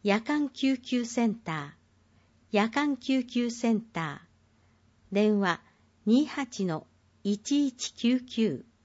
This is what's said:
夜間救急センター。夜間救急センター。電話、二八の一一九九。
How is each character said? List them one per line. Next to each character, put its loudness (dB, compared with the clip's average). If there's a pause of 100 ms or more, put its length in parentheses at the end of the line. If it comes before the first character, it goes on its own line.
夜 2
間 -2
救 0
急 -4
セ 0
ン -2
タ -10
ー。 -8 (800)
夜 2
間 0
救 0
急 -2
セ 0
ン 0
タ -8 (880)
ー。 -8
電 4
話、 0 (460)
二 6
八 -6
の -4 (360)
一 0
一 -8
九 0
九。 -2 (220)